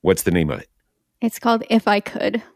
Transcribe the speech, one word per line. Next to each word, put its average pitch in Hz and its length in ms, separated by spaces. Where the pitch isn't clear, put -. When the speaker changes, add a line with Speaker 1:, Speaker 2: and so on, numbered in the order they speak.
Speaker 1:
What's 92 220
the 92 80
name 85 180
of 57 100
it? - 100
Speaker 2:
It's - 200
called 233 300
If 220 180
I 202 120
Could. - 420